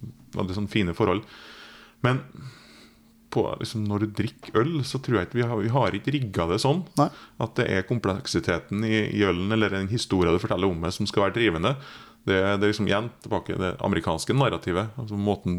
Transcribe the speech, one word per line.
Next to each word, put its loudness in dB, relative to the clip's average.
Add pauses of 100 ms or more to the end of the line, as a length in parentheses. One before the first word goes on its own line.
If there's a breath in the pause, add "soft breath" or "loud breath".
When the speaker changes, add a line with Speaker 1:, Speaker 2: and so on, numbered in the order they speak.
(320)
Speaker 1:
veldig -4
sånn -4
fine 0
forhold. 2 (800 loud breath)
Men 2 (1120 loud breath)
på, 2 (160)
liksom, -4
når 2
du -4
drikker -2
øl, 0
så -6
tror 2
jeg 0
ikke -2
vi 2
har, -2
vi 0
har 2
ikke -2
rigget 0
det 2
sånn. 2 (160)
Speaker 2:
Nei. 4 (320 loud breath)
Speaker 1:
At -4
det 0
er 0
kompleksiteten -2
i, 2 (180)
i 4
ølen, 0
eller 2
den -2
historien 2
du 0
forteller 0
om -4
det, -2
som -2
skal 2
være 0
drivende. 2 (480 loud breath)
Det, 2
det 2
er 4
liksom -2
igjen 0 (100)
tilbake -4
det 0
amerikanske 0
narrativet, 0
altså -6
måten 0